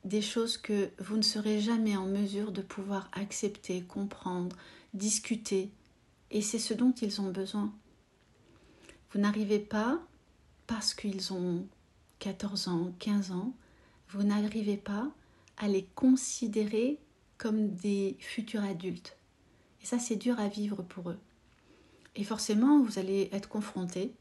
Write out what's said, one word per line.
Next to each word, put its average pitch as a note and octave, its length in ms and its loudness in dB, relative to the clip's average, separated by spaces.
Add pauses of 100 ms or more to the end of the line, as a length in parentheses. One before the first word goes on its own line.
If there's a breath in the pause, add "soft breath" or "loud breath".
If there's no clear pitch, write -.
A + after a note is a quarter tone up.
des G#3 160 2
choses A3+ 360 0
que G3+ 420 0
vous G3+ 180 -2
ne G#3+ 60 4
serez G#3+ 360 2
jamais G#3+ 380 2
en F#3+ 80 -2
mesure G3+ 460 0
de F#3+ 100 -4
pouvoir G3 520 -6
accepter, G3 680 -4
comprendre, F3+ 760 -4 (380 loud breath)
discuter. G3+ 800 -2 (600)
Et G#3 100 0
c'est A3 180 -2
ce A3+ 140 -2
dont B3 180 6
ils G#3 300 0
ont F#3+ 100 -2
besoin. G3+ 420 -4 (1400 loud breath)
Vous G3+ 80 0
n'arrivez G#3 400 2
pas, A3+ 420 0 (680)
parce A3 260 -2
qu'ils G3 400 -4
ont F3+ 340 -2 (520)
quatorze G3+ 480 -4
ans, F3+ 320 0
quinze G3+ 320 0
ans, G3+ 220 -2 (560 soft breath)
vous G3+ 140 -2
n'arrivez G#3 540 2
pas G#3 340 -4 (460 soft breath)
à G#3+ 100 -2
les F#3+ 180 2 (100)
considérer A#3 1040 4 (380)
comme G#3+ 380 2
des G3 440 0
futurs G#3+ 440 -4
adultes. F3+ 540 -6 (640 soft breath)
Et - 40 -16
ça, B3 140 0
c'est A#3 160 -2
dur A#3 240 0
à G#3 80 2
vivre G3+ 360 -2
pour F3 260 -8
eux. E3+ 100 -6 (960 loud breath)
Et G3+ 80 -2
forcément, A3+ 580 6
vous G#3 180 2
allez F#3+ 320 2
être G3+ 180 -4
confronté F#3 720 -4